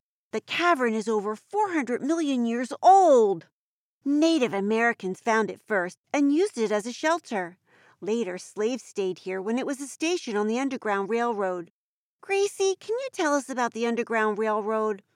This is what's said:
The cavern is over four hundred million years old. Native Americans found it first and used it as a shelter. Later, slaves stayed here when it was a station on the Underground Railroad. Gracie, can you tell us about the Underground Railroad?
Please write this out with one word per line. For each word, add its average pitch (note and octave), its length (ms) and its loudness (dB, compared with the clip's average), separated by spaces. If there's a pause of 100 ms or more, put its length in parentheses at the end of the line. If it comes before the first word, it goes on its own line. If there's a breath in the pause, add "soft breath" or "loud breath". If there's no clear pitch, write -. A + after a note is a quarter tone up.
(320)
The A3 100 -4
cavern C#4+ 520 0
is G#3+ 140 -2
over G#3+ 280 -2
four G4+ 380 -4
hundred B3 300 -2
million C#4 420 0
years A#3 260 -2 (120)
old. C4+ 640 6 (580)
Native D4 480 2
Americans G#3 640 0
found G#3+ 300 0
it F#3 180 -12
first F3+ 300 -4 (160)
and C#4+ 200 2
used F#4 240 0
it G#4+ 140 0
as G#3+ 140 -2
a A#3+ 80 -8
shelter. A3+ 640 -4 (420 soft breath)
Later, F#3 380 -4
slaves A3 460 -4
stayed F#3+ 360 -6
here F#3+ 220 -8
when A3 160 -2
it C4 80 -4
was C4+ 160 -6
a C#4+ 60 -10
station D#4 500 -4
on G#3 100 0
the A3+ 120 -2
Underground G#3+ 500 -4
Railroad. G3+ 600 -2 (500)
Gracie, G4 580 0
can G#4+ 200 -6
you C5+ 120 -8
tell D4+ 220 -2
us C#4 160 -2
about A#3+ 240 -4
the A#3 140 -2
Underground A3 500 -2
Railroad? G#3+ 640 -2 (140)